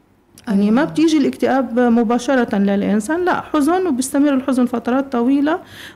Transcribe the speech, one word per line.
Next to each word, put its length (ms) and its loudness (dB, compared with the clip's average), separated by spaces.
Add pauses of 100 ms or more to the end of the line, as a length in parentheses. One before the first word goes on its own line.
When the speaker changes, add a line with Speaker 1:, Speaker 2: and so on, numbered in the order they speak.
(480)
Speaker 1:
يعني 240 2
ما 100 2
Speaker 2:
أيوة. 100 -2
Speaker 1:
بتيجي 260 2
الاكتئاب 640 0
مباشرة 760 2
للإنسان، 680 0
لا، 160 -2
حزن، 460 0
وبيستمر 460 0
الحزن 320 0
فترات 460 -2
طويلة، 480 0 (360)